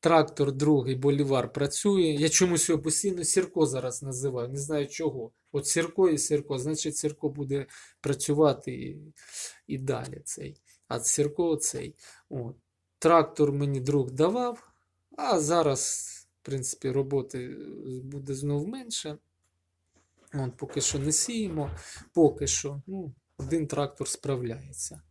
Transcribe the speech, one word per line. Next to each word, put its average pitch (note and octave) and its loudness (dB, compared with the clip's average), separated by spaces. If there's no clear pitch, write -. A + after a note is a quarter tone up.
Трактор D#3 4
другий, C3+ 4
Болівар, C#3 2
працює. F#3 2
Я D#3 4
чомусь F3 4
його D#3+ 2
постійно F3 -2
Сірко F3+ 2
зараз B2+ -4
називаю, B2+ -4
не C#3 -8
знаю C#3+ -2
чого. C3 -4
От C#3+ -2
Сірко E3+ 4
і D3+ 4
Сірко, C#3+ 0
значить D3+ -2
Сірко D3+ -2
буде C#3 -4
працювати C#3+ 2
і, B2+ -8
і C#3 -6
далі C3 -6
цей. C#3+ -12
А A#2+ -2
Сірко D3 2
оцей. - -2
От. A#2+ -8
Трактор D#3+ 4
мені C#3+ 0
друг C3+ 2
давав, A3+ 0
а G#3 2
зараз, D3+ 0
в - -16
принципі, C3 -6
роботи C3+ -2
буде C#3 -8
знов C#3+ -2
менше. A3+ -10
От, C3 -4
поки - -6
що C#3+ 0
не C#3+ 0
сіємо, F3 -2
поки D3+ 6
що, C#3+ -4
ну, F#3 -10
один D3+ -2
трактор C#3 -4
справляється. C3+ -6